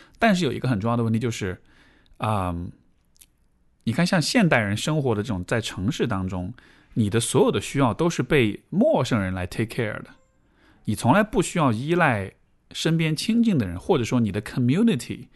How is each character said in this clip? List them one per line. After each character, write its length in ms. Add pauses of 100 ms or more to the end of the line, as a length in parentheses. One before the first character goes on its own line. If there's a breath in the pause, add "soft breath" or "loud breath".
(180 loud breath)
但 180
是 100
有 60
一 80
个 100
很 100
重 100
要 60
的 80
问 100
题 60
就 100
是， 320 (560 soft breath)
嗯， 540 (1120)
你 100
看 120
像 160
现 280
代 100
人 160
生 260
活 140
的 60
这 60
种， 180
在 160
城 300
市 160
当 200
中， 260 (420 soft breath)
你 140
的 100
所 220
有 100
的 100
需 180
要 140
都 160
是 120
被 480
陌 360
生 160
人 120
来 140
take 200
care 260
的， 140 (800 soft breath)
你 100
从 180
来 100
不 180
需 180
要 120
依 240
赖 380 (380)
身 260
边 180
亲 260
近 160
的 80
人， 140
或 180
者 60
说 160
你 120
的 100
community， 960